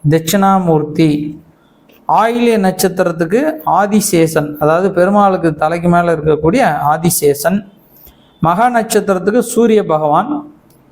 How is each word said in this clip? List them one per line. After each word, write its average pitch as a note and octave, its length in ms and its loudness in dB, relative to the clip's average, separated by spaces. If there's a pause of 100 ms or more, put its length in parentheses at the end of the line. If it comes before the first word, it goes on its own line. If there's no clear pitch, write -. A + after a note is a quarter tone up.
தட்சிணாமூர்த்தி. E3 1300 0 (640)
ஆயில்ய A3+ 500 0
நட்சத்திரத்துக்கு F#3 960 -2 (120)
ஆதிசேஷன், E3 960 0
அதாவது E3+ 320 0
பெருமாளுக்கு F3+ 640 2
தலைக்கு E3+ 340 -2
மேல F3 260 2
இருக்கக்கூடிய D#3 640 0
ஆதிசேஷன். D#3 920 -2 (680)
மகா F3 300 0
நட்சத்திரத்துக்கு G#3 720 0
சூரிய A3 460 2
பகவான். D#3+ 680 -2 (400)